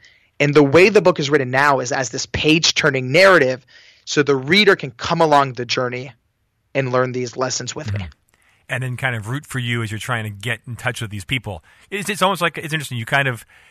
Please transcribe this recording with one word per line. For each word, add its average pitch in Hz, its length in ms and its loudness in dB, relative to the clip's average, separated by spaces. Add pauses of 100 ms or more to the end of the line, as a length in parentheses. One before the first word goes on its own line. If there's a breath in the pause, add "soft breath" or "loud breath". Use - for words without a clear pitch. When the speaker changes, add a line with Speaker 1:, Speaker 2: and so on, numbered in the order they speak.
(380 soft breath)
Speaker 1:
And 147 140 2
the 151 100 8
way 160 280 6
the 202 100 4
book 175 180 2
is 139 120 -2
written 135 200 0
now 135 300 2
is 123 120 -6
as 131 180 -4
this - 160 -8
page-turning 143 840 0
narrative, 151 540 6 (400 soft breath)
so - 180 0
the 139 140 2
reader 185 400 4
can 143 140 -10
come - 320 -2
along 143 320 4
the 123 100 -6
journey 123 480 -6 (640)
and 135 180 -2
learn 127 200 2
these 123 260 -6
lessons 127 360 -6
with 147 180 -10
me. 101 80 -6
Speaker 2:
Mm-hmm. 85 100 -10 (560)
And 127 160 -6
then 127 140 -8
kind 127 180 -4
of 107 140 -8
root 139 180 -8
for - 120 -8
you 120 240 -4
as 107 100 -6
you're 110 80 -8
trying 117 240 -6
to 107 60 -8
get 104 360 -8
in 123 80 -12
touch 123 280 -8
with 107 80 -10
these 101 140 -12
people. 107 380 -8 (280 soft breath)
It's, 190 180 -8
it's 196 140 -4
almost 185 180 0
like, 170 160 -2
it's 156 160 -8
interesting. 143 240 -6
You 113 80 -6
kind 139 240 0
of, 120 160 -6 (260 soft breath)